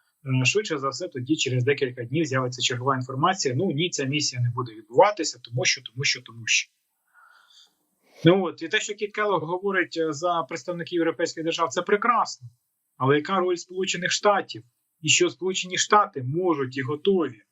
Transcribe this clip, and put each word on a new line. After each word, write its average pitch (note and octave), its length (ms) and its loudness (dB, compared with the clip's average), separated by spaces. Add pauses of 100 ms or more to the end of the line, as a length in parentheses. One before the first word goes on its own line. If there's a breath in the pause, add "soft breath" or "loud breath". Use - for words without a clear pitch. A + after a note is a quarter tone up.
(420)
е, - 20 2
швидше E3+ 340 0
за C3+ 100 -4
все, C3 200 -6
тоді C3+ 280 -2
через B2+ 280 0
декілька B2+ 400 0
днів D3 200 -2
з'явиться B2+ 380 -2
чергова C3 340 0
інформація: C3 580 0
"Ну, F3 160 0
ні, E3 200 -2
ця C#3 140 -4
місія C#3 380 -2
не A#2+ 80 2
буде A#2 240 -6
відбуватися, D#3 680 2
тому A#2 220 -4
що, - 180 0
тому C#3 220 -8
що, B2+ 180 -2
тому A#2 240 -16
що". - 240 0 (1500 soft breath)
Ну, F#3 200 8
от, E3 180 -8
і E3 60 -8
те, G#3+ 120 0
що G#3 140 -8
Кіт G#3 180 -6
Келлог G#3 280 0
говорить, F3+ 560 -2
е, D#3+ 160 0
за E3+ 300 -2
представників E3+ 560 -6
європейських E3 460 -2
держав, E3 240 0
це G#3 140 -2
прекрасно. G#3 680 0 (480)
Але C3+ 200 4
яка F3+ 240 0
роль F3+ 160 2
Сполучених F#3 560 -4
Штатів? - 520 0 (360)
І D3+ 80 -2
що E3+ 220 4
Сполучені F3+ 480 -4
Штати G3+ 440 2
можуть C#3 540 0
і C3+ 60 -2
готові, D3+ 680 0